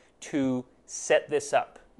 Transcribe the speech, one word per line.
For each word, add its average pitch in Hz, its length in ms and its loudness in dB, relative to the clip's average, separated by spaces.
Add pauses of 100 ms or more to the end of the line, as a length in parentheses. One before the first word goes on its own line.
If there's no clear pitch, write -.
(220)
to 131 440 0 (200)
set - 440 0
this 143 240 -2
up?" - 260 0 (200)